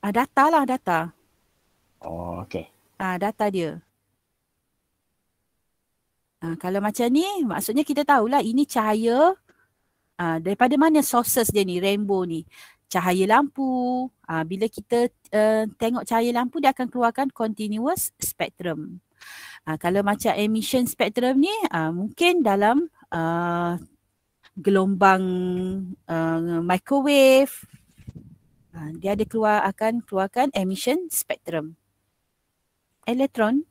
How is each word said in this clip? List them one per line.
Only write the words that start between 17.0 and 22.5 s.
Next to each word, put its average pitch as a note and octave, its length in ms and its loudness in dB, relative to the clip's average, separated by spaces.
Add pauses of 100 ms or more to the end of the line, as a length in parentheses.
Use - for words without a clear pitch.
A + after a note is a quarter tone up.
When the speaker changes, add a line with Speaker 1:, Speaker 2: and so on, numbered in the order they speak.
Speaker 1:
continuous A3 880 -4
spectrum. E3+ 880 -8 (640)
Ah, D#3 80 -4
kalau F3+ 240 0
macam G3+ 320 0
emission A3 560 0
spectrum B3 560 0
ni, G4 80 -2 (160)
ah, D#3+ 240 -2
mungkin E4+ 480 0
dalam, A3+ 480 2 (240)